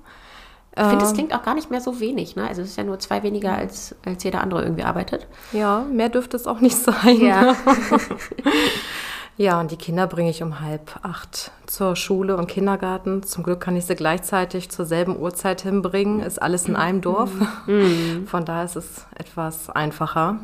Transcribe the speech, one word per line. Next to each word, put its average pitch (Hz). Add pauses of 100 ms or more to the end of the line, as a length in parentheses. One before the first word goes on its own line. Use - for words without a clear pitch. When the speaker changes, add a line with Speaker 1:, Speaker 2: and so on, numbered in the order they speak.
(760)
Speaker 1:
Ich -
finde, 208
das 208
Speaker 2:
Ähm, 214
Speaker 1:
klingt 302
auch 240
gar 226
nicht 302
mehr 247
so 247
wenig, -
ne? 202
Also 180
es 196
ist -
ja 208
nur 196
zwei 202
weniger, 202
als, - (100)
als 185
jeder 185
andere 175
irgendwie 165
arbeitet. - (240)
Speaker 2:
Ja, 208 (100)
mehr 226
dürfte 247
es 240
auch 226
nicht 247
<laughs> -
sein. 233
Speaker 1:
Ja. 240
Speaker 2:
<laughs> - (1700)
Ja, 185
und 160
die 160
Kinder 175
bringe 170
ich 165
um 156
halb 151
acht - (140)
zur 185
Schule 190
und 175
Kindergarten. 190
Zum 180
Glück 180
kann 180
ich 175
sie 180
gleichzeitig 180
zur -
selben 170
Uhrzeit 180
hinbringen. 196
Ist 180
alles 175
in 175
einem 180
Dorf. 190 (340)
Speaker 1:
Mhm. 180
Speaker 2:
Von 175
daher 170
ist 175
es - (120)
etwas -
einfacher. 160